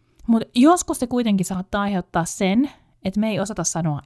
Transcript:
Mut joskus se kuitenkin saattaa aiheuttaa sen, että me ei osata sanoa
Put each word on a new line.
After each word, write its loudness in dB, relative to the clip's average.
Mut 2
joskus 4
se -4
kuitenkin 0
saattaa -4
aiheuttaa -2
sen, 0
että -4
me 0
ei -2
osata -4
sanoa -2